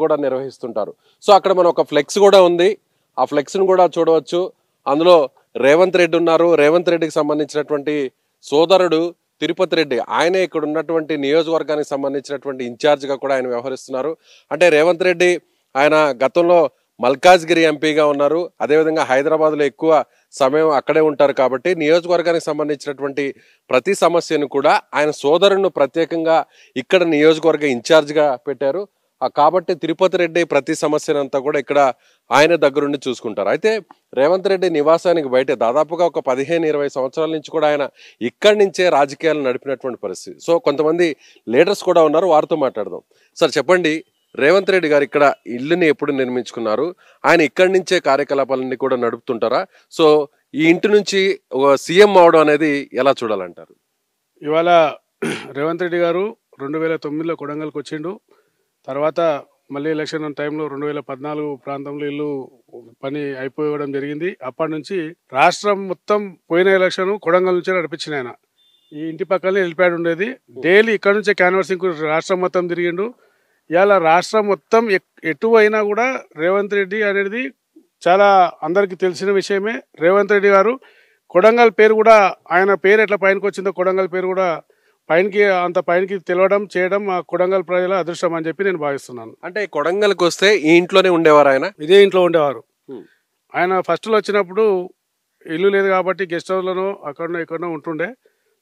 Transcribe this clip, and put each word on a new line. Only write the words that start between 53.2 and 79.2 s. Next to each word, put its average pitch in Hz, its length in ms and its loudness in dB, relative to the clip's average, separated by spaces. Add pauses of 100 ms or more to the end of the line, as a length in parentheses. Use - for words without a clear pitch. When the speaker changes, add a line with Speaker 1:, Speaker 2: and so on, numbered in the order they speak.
Speaker 1:
చూడాలంటారు? 92 520 -8 (720)
Speaker 2:
ఇవాళ 165 220 0 (520)
<clears throat> - 360 -10
రేవంత్ 165 280 -4
రెడ్డి 175 200 -4
గారు 170 200 -2 (380)
రెండు 143 200 -8
వేల 160 120 -4 (100)
తొమ్మిదిలో 160 360 -6
కొడంగల్కి 151 400 -10
వచ్చిండు. 156 300 -12 (760)
తర్వాత 147 320 -4 (540)
మళ్ళీ 143 200 -6
ఎలక్షన్ 151 460 -8
టైంలో 151 320 -8
రెండు 139 180 -10
వేల 147 180 -8
పద్నాలుగు 147 420 -10 (140)
ప్రాంతంలో 143 480 -12
ఇల్లు 147 160 -8 (760)
పని 139 180 -8 (200)
అయిపోవడం 147 540 -6
జరిగింది. 147 340 -6 (200)
అప్పటి 160 260 -6
నుంచి 156 220 -8 (400)
రాష్ట్రం 180 420 0 (100)
మొత్తం 208 300 -4 (320)
పోయిన 180 180 2 (100)
ఎలక్షన్ 185 320 -2 (140)
కొడంగల్ 185 340 0
నుంచే 185 180 -4
నడిపించిన 156 420 -8
ఆయన. 123 100 -10 (680)
ఈ 151 40 -12 (100)
ఇంటి 160 200 -10
పక్కనే 190 340 -2
హెలిప్యాడ్ 175 320 0
ఉండేది, 170 300 -4 (380)
డైలీ 208 340 4
ఇక్కడ 202 200 2
నుంచే 202 220 -2
క్యాన్వాసింగ్ 180 420 0 (300)
రాష్ట్రం 170 320 -2
మొత్తం 180 260 -2
తిరిగిండు. 175 360 -4 (680)
ఇవాళ 196 240 4 (120)
రాష్ట్రం 180 440 2
మొత్తం 226 300 0 (140)
ఎక్-, - 240 -14 (100)
ఎటు 220 200 -4 (100)
అయినా 214 280 2
కూడా 220 180 -2 (360)
రేవంత్ 196 360 -2
రెడ్డి 196 300 -4
అనేది 202 340 -4 (640)
చాలా 196 220 6 (400)
అందరికీ 185 340 -2
తెలిసిన 185 260 -4 (120)